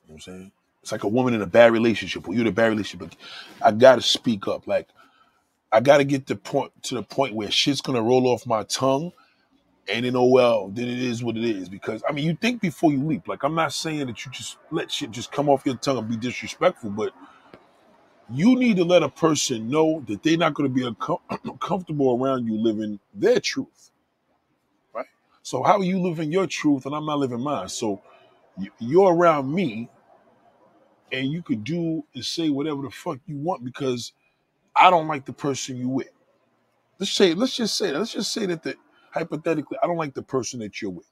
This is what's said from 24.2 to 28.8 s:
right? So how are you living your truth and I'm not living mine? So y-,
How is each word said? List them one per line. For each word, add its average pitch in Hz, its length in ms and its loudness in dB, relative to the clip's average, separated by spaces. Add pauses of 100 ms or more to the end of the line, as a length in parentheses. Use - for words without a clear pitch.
right? 123 120 -10 (360)
So 127 200 -6
how 180 160 4
are 190 60 0
you 185 160 0
living 165 320 -4
your 185 140 0
truth 143 400 0
and 139 80 -6
I'm 151 120 -6
not 151 120 -2
living 123 220 -2
mine? 123 280 -4
So 104 340 -4 (540)
y-, - 140 -10 (100)